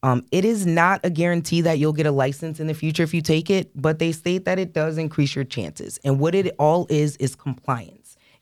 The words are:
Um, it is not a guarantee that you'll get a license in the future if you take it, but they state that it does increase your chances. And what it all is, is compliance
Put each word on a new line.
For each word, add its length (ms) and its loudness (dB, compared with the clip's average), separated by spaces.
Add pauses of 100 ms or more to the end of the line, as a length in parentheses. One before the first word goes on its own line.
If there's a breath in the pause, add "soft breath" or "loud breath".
Um, 260 2
it 140 2
is 220 0
not 360 2
a 60 0
guarantee 540 0
that 160 2
you'll 160 2
get 100 0
a 80 2
license 480 -2
in 60 -4
the 80 -2
future 280 -2
if 120 0
you 80 0
take 260 0
it, 260 0
but 240 0
they 140 0
state 320 -4
that 140 0
it 160 -6
does 240 -2
increase 360 0
your 120 -4
chances. 580 -10
And 160 2
what 140 2
it 240 0
all 320 4
is, 260 0
is 180 -2
compliance 800 -8 (280 soft breath)